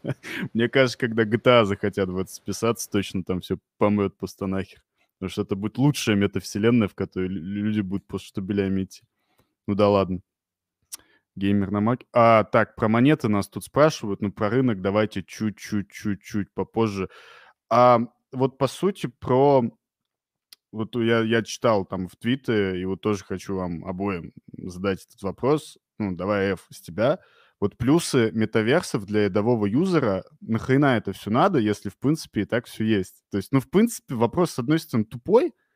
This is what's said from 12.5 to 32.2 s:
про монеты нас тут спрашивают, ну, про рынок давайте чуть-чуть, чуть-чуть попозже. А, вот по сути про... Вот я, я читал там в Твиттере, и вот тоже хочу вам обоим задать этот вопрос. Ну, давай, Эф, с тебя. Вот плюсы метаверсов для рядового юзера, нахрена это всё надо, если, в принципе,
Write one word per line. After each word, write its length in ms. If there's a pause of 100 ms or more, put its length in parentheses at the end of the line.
про 120
монеты 400
нас 220
тут 160
спрашивают, 560
ну, 100
про 180
рынок 320
давайте 420
чуть-чуть, 640
чуть-чуть 640
попозже. 560 (600)
А, 300 (340)
вот 240
по 100
сути 400
про... 560 (1080)
Вот 240
я, 260
я 220
читал 420
там 240
в 80
Твиттере, 640
и 40
вот 160
тоже 240
хочу 320
вам 280
обоим 480 (240)
задать 520
этот 140
вопрос. 540 (220)
Ну, 160
давай, 380
Эф, 180
с 100
тебя. 380 (420)
Вот 160
плюсы 560
метаверсов 720
для 200
рядового 420
юзера, 580 (160)
нахрена 560
это 160
всё 180
надо, 280
если, 300
в 100
принципе, 420